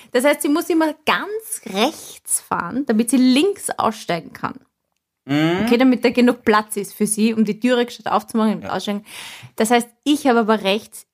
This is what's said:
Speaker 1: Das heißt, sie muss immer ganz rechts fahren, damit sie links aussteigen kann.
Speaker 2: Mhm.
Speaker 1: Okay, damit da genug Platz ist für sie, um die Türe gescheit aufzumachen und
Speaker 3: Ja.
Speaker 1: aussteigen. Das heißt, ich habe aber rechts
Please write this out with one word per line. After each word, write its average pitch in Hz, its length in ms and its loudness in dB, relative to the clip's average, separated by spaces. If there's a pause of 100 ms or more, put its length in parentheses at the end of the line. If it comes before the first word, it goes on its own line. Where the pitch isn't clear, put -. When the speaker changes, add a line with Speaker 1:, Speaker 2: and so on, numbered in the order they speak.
(120)
Speaker 1:
Das 247 120 2
heißt, 294 180 2
sie 330 80 -2
muss 320 200 0
immer 320 240 2 (120)
ganz 339 560 -4 (120)
rechts - 680 -4
fahren, 196 440 -6
damit 226 240 0
sie 285 60 2
links 262 540 2
aussteigen - 640 -4
kann. - 200 -6 (720)
Speaker 2:
Mhm. 160 400 0
Speaker 1:
Okay, 233 140 4
damit 254 260 4
da 247 60 2
genug 240 340 2
Platz 214 320 2
ist 196 180 -8
für 214 120 0
sie, 214 280 2
um 220 120 2
die 208 140 -4
Türe 247 260 2
gescheit - 220 -12
aufzumachen 214 480 0
und 175 80 -10
Speaker 3:
Ja. 98 120 -8
Speaker 1:
aussteigen. 202 280 -6 (520)
Das 220 140 0
heißt, 240 180 2 (160)
ich 294 220 0
habe 240 140 4
aber 214 220 0
rechts 196 520 -4